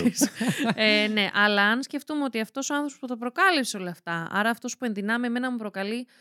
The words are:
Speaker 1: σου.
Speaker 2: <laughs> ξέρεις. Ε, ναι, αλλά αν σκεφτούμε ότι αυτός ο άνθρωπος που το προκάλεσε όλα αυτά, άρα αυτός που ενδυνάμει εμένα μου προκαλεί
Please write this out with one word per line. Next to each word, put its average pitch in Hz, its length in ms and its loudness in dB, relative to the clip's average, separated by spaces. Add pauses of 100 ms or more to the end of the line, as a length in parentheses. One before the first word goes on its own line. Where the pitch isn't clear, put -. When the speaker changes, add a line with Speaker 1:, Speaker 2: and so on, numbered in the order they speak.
Speaker 1:
σου. 240 80 2
Speaker 2:
<laughs> - 0 -
ξέρεις. 226 640 0
Ε, 214 340 2
ναι, 214 240 0
αλλά 208 300 4
αν 220 200 4
σκεφτούμε 294 420 -4
ότι 233 160 -2
αυτός 269 300 -4
ο 294 40 0
άνθρωπος 285 240 -4
που - 80 -8
το 240 100 -4
προκάλεσε 254 600 2
όλα 185 140 -6
αυτά, 170 400 -4
άρα 208 200 2
αυτός 233 260 -4
που - 80 -6
ενδυνάμει 220 420 0
εμένα 247 240 -2
μου 247 60 -4
προκαλεί 214 500 -6 (140)